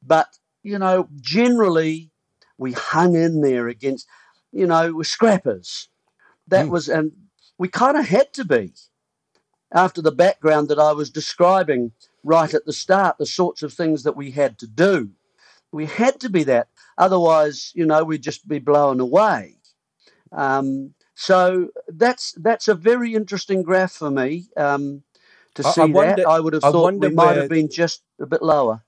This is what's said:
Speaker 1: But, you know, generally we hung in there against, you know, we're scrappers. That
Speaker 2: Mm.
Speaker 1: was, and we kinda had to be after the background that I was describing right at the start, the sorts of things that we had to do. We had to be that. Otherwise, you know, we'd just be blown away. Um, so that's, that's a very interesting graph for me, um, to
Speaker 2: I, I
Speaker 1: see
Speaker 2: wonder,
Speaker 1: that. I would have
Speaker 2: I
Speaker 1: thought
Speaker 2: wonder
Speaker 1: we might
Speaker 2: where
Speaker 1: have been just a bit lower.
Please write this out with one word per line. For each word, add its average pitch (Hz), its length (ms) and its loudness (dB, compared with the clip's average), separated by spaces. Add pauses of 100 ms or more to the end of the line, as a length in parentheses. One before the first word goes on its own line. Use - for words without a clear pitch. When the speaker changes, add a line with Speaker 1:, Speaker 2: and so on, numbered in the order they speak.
Speaker 1:
But, 160 320 0 (260)
you 202 160 -8
know, 185 280 0 (140)
generally 165 880 0 (480)
we 131 160 -8
hung 170 420 0
in 165 260 0
there 123 280 0
against, 123 360 -8 (460)
you 196 160 -2
know, 165 280 0
we're 160 100 -6
scrappers. 143 800 -2 (640)
That 190 160 4
Speaker 2:
Mm. 151 60 -6
Speaker 1:
was, 165 180 -4
and 156 240 -2 (460)
we 180 80 -4
kinda 277 340 0
had 262 320 -2
to 269 100 -10
be 120 300 -2 (960)
after 180 300 0
the 156 100 2
background 151 580 2
that 147 100 -2
I 151 120 4
was 151 180 -4
describing 151 840 0 (300)
right 156 300 2
at 151 120 -2
the 151 80 -8
start, 190 440 0
the 147 80 -4
sorts - 380 -4
of 143 100 -10
things 156 300 -2
that 147 120 -2
we 143 160 -12
had 131 280 -2
to 120 80 -18
do. 127 440 0 (600)
We 151 140 -8
had 247 360 -2
to 247 80 -8
be 185 160 0
that. 123 220 0 (300)
Otherwise, 160 760 2
you 170 120 -2
know, 156 180 2
we'd 156 180 -6
just - 260 -12
be 147 120 -6
blown 143 400 2
away. 127 580 0 (720)
Um, 135 640 -4 (220)
so 185 540 2 (180)
that's, 226 460 -2
that's 220 340 -2
a 214 80 2
very 226 380 0
interesting 202 500 -4
graph 185 280 0
for 151 200 -8
me, 139 360 -4 (100)
um, 143 460 -4 (520)
to 143 100 -8
Speaker 2:
I, 143 40 2
I - 40 0
Speaker 1:
see 170 80 2 (100)
Speaker 2:
wonder, 160 260 4
Speaker 1:
that. 185 100 0
I 160 120 4
would 160 140 -2
have 151 100 -2
Speaker 2:
I 143 80 4
Speaker 1:
thought 165 120 4
Speaker 2:
wonder 196 260 2
Speaker 1:
we 151 60 -4
might 165 180 6
Speaker 2:
where 143 80 2
Speaker 1:
have 139 80 -4
been 156 200 0
just 165 340 -4 (160)
a 151 60 -8
bit 147 160 -2
lower. 135 460 0